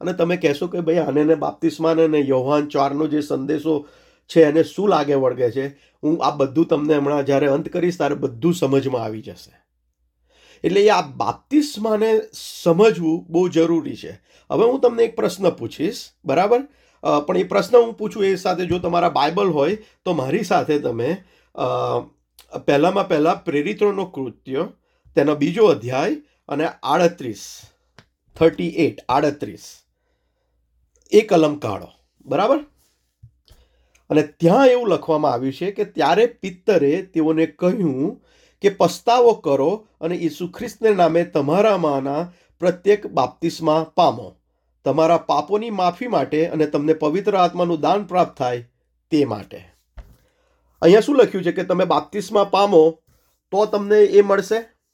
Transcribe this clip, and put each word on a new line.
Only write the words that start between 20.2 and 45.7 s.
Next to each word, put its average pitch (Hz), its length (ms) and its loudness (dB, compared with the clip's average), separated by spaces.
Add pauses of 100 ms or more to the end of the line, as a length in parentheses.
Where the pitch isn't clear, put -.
સાથે 151 340 0
તમે, 123 380 -4 (380)
અ, 143 100 -6 (960)
પહેલામાં 175 500 0
પહેલા 165 260 2
પ્રેરિતોનો 190 680 -4
કૃત્ય, 135 640 -8 (460)
તેનો 147 200 2
બીજો 170 320 2
અધ્યાય 135 500 0 (320)
અને 147 200 -4 (140)
આડત્રીસ, 151 760 -2 (760)
થર્ટી 165 320 2
એઇટ, 156 300 -2 (100)
આડત્રીસ, 139 520 -4 (1500)
એ 208 80 6
કલમ 160 360 2
કાઢો, 98 320 -8 (320)
બરાબર? 196 380 0 (1500)
અને 147 120 4
ત્યાં 180 440 2
એવું 247 220 4
લખવામાં 156 440 0
આવ્યું 131 200 -4
છે 175 180 -6
કે 202 140 -4
ત્યારે 170 420 2
પિત્તરે 180 760 -2
તેઓને 160 440 0
કહ્યું 175 800 -4 (380)
કે 196 60 2
પસ્તાવો 220 640 2
કરો 156 540 -2 (140)
અને 170 140 -4
ઈસુ 170 340 -6
ખ્રિસ્તને 220 420 -2
નામે 170 340 2
તમારામાંના 160 1080 0 (280)
પ્રત્યેક 180 460 0
બાપ્તિસ્મા 156 920 -2
પામો, 113 400 0 (480)
તમારા 160 340 2
પાપોની 165 520 -2